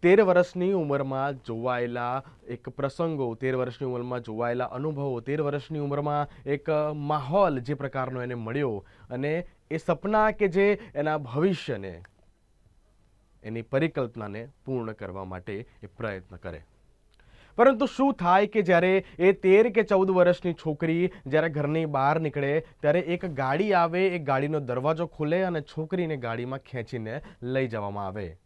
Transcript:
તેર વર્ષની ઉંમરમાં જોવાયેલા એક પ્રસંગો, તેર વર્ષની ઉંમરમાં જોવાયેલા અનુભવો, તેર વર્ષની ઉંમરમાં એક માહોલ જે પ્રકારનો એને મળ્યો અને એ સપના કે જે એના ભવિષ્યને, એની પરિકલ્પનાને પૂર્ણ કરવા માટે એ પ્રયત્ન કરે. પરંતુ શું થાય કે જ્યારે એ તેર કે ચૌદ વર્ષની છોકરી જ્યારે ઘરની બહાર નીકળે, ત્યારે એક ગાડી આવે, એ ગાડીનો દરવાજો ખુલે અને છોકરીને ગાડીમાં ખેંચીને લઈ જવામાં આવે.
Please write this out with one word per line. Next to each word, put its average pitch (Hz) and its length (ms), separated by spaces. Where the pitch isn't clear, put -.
તેર 190 200
વર્ષની 180 500
ઉંમરમાં 139 640
જોવાયેલા 120 880
એક 123 200
પ્રસંગો, 139 680
તેર 131 220
વર્ષની 123 300
ઉંમરમાં 123 340
જોવાયેલા 120 440
અનુભવો, 139 560
તેર 143 220
વર્ષની 143 360
ઉંમરમાં 147 720
એક 147 200
માહોલ 151 640
જે 127 160
પ્રકારનો 131 480
એને 123 120
મળ્યો 117 500
અને 147 360
એ 156 60
સપના 208 540
કે 208 180
જે 196 300
એના 151 240
ભવિષ્યને, 123 840
એની 113 200
પરિકલ્પનાને 117 840
પૂર્ણ 120 280
કરવા 95 320
માટે 92 420
એ 107 40
પ્રયત્ન 95 500
કરે. 82 280
પરંતુ 254 300
શું 269 280
થાય 185 320
કે 208 160
જ્યારે 180 420
એ 180 140
તેર 196 380
કે 220 120
ચૌદ 190 280
વર્ષની 180 420
છોકરી 165 580
જ્યારે 156 220
ઘરની 151 380
બહાર 143 340
નીકળે, 147 400
ત્યારે 156 200
એક 175 260
ગાડી 151 460
આવે, 180 360
એ 175 100
ગાડીનો 143 420
દરવાજો 127 460
ખુલે 156 360
અને 175 180
છોકરીને 160 560
ગાડીમાં 120 420
ખેંચીને 120 640
લઈ 131 260
જવામાં 101 380
આવે. 95 400